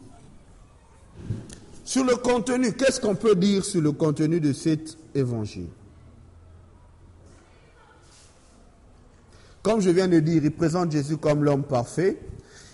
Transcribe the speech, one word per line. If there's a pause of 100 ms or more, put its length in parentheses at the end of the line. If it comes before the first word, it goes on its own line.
(1800)
Sur
le
contenu,
qu'est-ce
qu'on
peut
dire
sur
le
contenu
de
cet (160)
évangile ? (4000)
Comme
je
viens
de
dire,
il
présente
Jésus
comme
l'homme
parfait. (540)